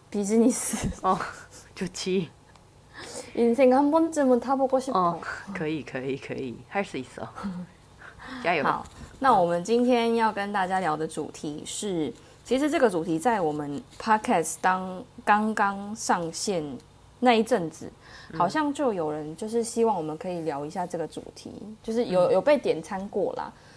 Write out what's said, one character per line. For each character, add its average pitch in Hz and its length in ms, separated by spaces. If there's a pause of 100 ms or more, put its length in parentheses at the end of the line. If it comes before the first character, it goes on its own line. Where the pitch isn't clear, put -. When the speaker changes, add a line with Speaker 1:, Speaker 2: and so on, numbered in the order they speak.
(120)
Speaker 1:
비 202 140
즈 214 140
니 233 120
스。 - 360 (160)
Speaker 2:
哦， 190 140 (580)
좋 185 140
지。 185 400 (1040)
Speaker 1:
인 233 200
생 262 140
한 277 220
번 320 200
쯤 294 140
은 254 140
타 240 160
보 269 120
고 254 140
싶 254 100
어。 220 60
Speaker 2:
哦， 170 220 (340)
可 165 140
以， 156 160
可 131 160
以， 131 180
可 - 160
以， 123 240 (120)
할 202 140
수 180 140
있 127 80 (120)
어。 - 100 (600)
Speaker 1:
<laughs> - 560
Speaker 2:
加 220 120
油。 147 80
Speaker 1:
好， - 200 (360)
那 262 200
我 175 60
们 175 180
今 233 220
天 233 300
要 220 180
跟 202 180
大 196 160
家 185 120
聊 156 180
的 156 100
主 156 240
题 151 340
是， 170 460 (320)
其 254 160
实 294 100
这 311 100
个 254 100
主 170 160
题 165 120
在 220 220
我 156 140
们 143 280 (180)
Podcast - 600
当 185 420 (220)
刚 214 300
刚 202 420
上 170 380
线 180 300 (560)
那 240 140
一 220 100
阵 190 260
子， - 220 (420)
Speaker 2:
嗯。 165 60
Speaker 1:
好 - 100
像 294 240
就 277 180
有 165 200
人 151 240
就 220 120
是 233 160
希 226 220
望 220 100
我 170 60
们 156 160
可 185 100
以 175 120
聊 147 260
一 151 40
下 180 180
这 175 100
个 165 100
主 - 160 (120)
题， - 180 (300)
就 226 100
是 233 120
有， 180 160 (100)
Speaker 2:
嗯。 - 20
Speaker 1:
有 185 80
被 285 160
点 165 240
餐 190 280
过 185 240
啦。 - 200 (240)